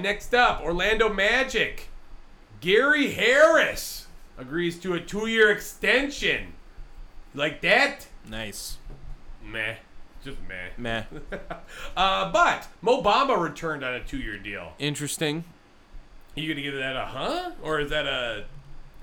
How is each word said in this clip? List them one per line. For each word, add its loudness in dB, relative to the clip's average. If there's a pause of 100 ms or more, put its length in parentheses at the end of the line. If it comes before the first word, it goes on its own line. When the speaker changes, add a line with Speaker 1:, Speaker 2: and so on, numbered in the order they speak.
Speaker 1:
next -2
up, 6
Orlando 2
Magic. 2 (720)
Gary 6
Harris 4 (300)
agrees -4
to -4
a -2
two-year 4
extension. 0 (800)
Like -4
that? 2 (220)
Speaker 2:
Nice. -8 (680)
Speaker 1:
Meh. -4 (480)
Just -10 (100)
meh. -10
Speaker 2:
Meh. -2 (280)
Speaker 1:
<laughs> -8 (520)
Uh, 2
but 4 (140)
Mo 4
Bamba 4
returned -4
on -2
a -6
two-year -6
deal. -10
Speaker 2:
Interesting. -2 (920)
Speaker 1:
Are -6
you -4
gonna -6
give -6
that -4
a -4
huh? -4 (100)
Or 0
is -2
that 0
a, -4 (580)